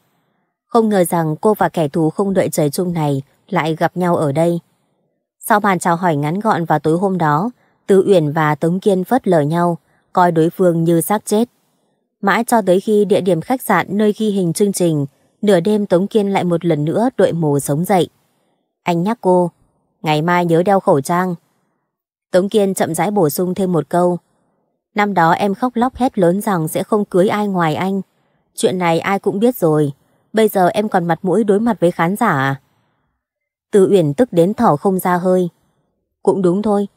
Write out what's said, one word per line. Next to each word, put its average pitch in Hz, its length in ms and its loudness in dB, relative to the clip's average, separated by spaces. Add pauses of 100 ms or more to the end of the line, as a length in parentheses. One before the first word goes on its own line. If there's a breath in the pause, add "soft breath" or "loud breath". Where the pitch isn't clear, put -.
(680)
Không 226 220 2
ngờ 196 140 2
rằng 165 380 -2
cô 214 120 2
và 185 160 0
kẻ 160 180 -2
thù 160 220 0
không 196 240 -4
đợi 170 160 0
trời 151 200 0
chung 175 240 -4
này 147 280 -2 (280)
lại 160 260 -2
gặp 170 220 -2
nhau 175 180 0
ở 143 160 -2
đây. 170 280 0 (880)
Sau 214 120 2
màn 196 200 0
chào 170 160 0
hỏi 170 200 0
ngắn 151 240 -2
gọn 208 260 -2
vào 156 140 0
tối 160 180 0
hôm 190 200 -2
đó, 165 340 0 (360)
Từ 196 200 4
Uyển 160 240 2
và 151 240 0
Tống 170 240 -2
Kiên 185 240 0
phớt 247 240 -2
lờ 170 140 2
nhau, 170 360 -2 (360)
coi 180 180 2
đối 160 180 2
phương 170 340 0
như 165 180 2
xác 214 240 -4
chết. 220 240 -2 (720)
Mãi 196 260 0
cho 233 140 2
tới 190 180 2
khi 208 260 0
địa 180 160 0
điểm 175 200 0
khách 254 200 -4
sạn 180 280 0
nơi 208 280 0
ghi 214 120 -2
hình 185 240 -2
chương 202 200 0
trình, 156 320 0 (360)
nửa 202 180 4
đêm 208 260 -2
Tống 196 220 0
Kiên 202 220 0
lại 196 140 -2
một 175 220 -2
lần 151 200 0
nữa 202 320 -2
đội 185 160 2
mồ 151 260 0
sống 151 260 -4
dậy. 180 240 0 (760)
Anh 170 200 -2
nhắc 226 180 -4
cô, 180 300 2 (500)
"Ngày 156 200 0
mai 175 240 0
nhớ 165 180 2
đeo 196 160 4
khẩu 160 220 2
trang." 175 340 -2 (960)
Tống 185 180 2
Kiên 196 240 0
chậm 165 200 -2
rãi 175 180 -2
bổ 190 180 2
sung 180 260 -4
thêm 185 160 -2
một 156 180 -2
câu, 175 280 0 (800)
"Năm 208 180 -2
đó 170 180 4
em 196 240 -2
khóc 254 200 -4
lóc 240 200 -2
hét 254 220 -2
lớn 185 240 2
rằng 175 260 -2
sẽ 147 160 -4
không 208 220 -2
cưới 190 240 2
ai 208 180 -2
ngoài 170 280 -2
anh. 190 260 -4 (540)
Chuyện - 220 -2
này 170 220 0
ai 196 200 -2
cũng 196 200 -4
biết 240 160 0
rồi, 151 360 0 (420)
bây 220 140 2
giờ 185 200 2
em 214 220 -2
còn 175 160 -2
mặt 170 160 -2
mũi 185 220 0
đối 202 160 2
mặt 226 200 -2
với 175 120 2
khán 175 240 -2
giả 220 140 -2
à?" 139 320 -2 (1120)
Từ 190 200 4
Uyển 160 220 2
tức 247 200 -2
đến 175 200 2
thở 190 240 2
không 190 220 -2
ra 180 180 -2
hơi. 185 320 0 (760)
Cũng 190 180 0
đúng 180 200 0
thôi, 202 360 -2